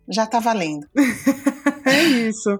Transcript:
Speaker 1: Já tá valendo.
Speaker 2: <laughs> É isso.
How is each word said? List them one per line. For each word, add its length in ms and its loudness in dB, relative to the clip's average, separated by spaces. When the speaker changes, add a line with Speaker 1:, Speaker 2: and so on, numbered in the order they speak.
Speaker 1:
Já 200 -2
tá 100 0
valendo. 560 -2
Speaker 2:
<laughs> 720 0
É 140 4
isso. 580 0